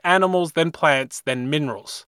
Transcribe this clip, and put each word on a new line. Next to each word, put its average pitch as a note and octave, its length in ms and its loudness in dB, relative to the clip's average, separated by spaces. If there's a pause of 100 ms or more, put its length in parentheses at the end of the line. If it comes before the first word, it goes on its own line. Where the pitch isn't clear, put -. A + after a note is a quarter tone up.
animals, F#3 500 2
then E3 200 0
plants, C3+ 520 0
then B2+ 240 -4
minerals. C3+ 560 -4 (100)